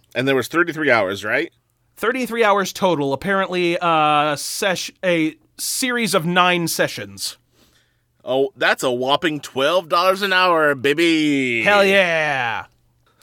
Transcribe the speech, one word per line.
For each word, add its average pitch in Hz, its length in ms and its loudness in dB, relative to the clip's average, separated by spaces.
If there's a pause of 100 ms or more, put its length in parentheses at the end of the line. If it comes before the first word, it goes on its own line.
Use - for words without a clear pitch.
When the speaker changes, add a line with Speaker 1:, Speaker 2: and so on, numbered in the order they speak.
(140)
Speaker 1:
And 131 140 -2
there 135 80 2
was 120 100 0
thirty-three 156 460 -2
hours, 101 320 0
right? 131 280 -4 (440)
Speaker 2:
Thirty-three 233 480 -2
hours 196 280 2
total. 147 400 0
Apparently, 180 680 -2
uh, 151 580 2
sesh-, - 560 -4 (120)
a 165 300 0 (240)
series 240 560 -2
of 165 100 0
nine 175 440 2
sessions. 98 680 -6 (880)
Speaker 1:
Oh, 135 320 -2
that's 165 280 0
a 131 80 0
whopping 143 480 -2
twelve 156 500 0
dollars 185 320 2
an 196 100 -2
hour, 165 440 4
baby. 143 880 0
Speaker 2:
Hell 202 200 4
yeah. 151 840 0 (560)